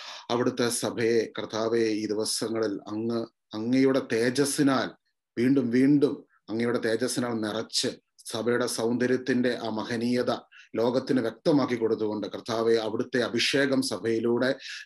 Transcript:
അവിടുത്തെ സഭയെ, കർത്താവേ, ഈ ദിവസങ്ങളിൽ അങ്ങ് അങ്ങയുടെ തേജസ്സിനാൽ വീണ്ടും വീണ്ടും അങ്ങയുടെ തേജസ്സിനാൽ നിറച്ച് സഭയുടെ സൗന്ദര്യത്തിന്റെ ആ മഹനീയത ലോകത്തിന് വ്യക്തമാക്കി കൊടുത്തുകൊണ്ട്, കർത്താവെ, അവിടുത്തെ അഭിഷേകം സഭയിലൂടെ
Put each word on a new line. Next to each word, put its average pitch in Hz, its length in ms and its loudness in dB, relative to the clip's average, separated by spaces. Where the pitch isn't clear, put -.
അവിടുത്തെ 123 380 0
സഭയെ, 113 680 0
കർത്താവേ, 110 460 0
ഈ 107 220 0
ദിവസങ്ങളിൽ 110 840 -2
അങ്ങ് 113 380 -4
അങ്ങയുടെ 131 480 2
തേജസ്സിനാൽ 127 760 2
വീണ്ടും 127 320 2
വീണ്ടും 135 540 4
അങ്ങയുടെ 120 300 -2
തേജസ്സിനാൽ 120 540 -2
നിറച്ച് 110 560 -4
സഭയുടെ 120 480 -2
സൗന്ദര്യത്തിന്റെ 123 960 0
ആ 113 60 -4
മഹനീയത 117 720 -2
ലോകത്തിന് 127 440 2
വ്യക്തമാക്കി 123 540 2
കൊടുത്തുകൊണ്ട്, 107 520 0
കർത്താവെ, 113 480 0
അവിടുത്തെ 113 480 0
അഭിഷേകം 131 600 2
സഭയിലൂടെ 117 720 0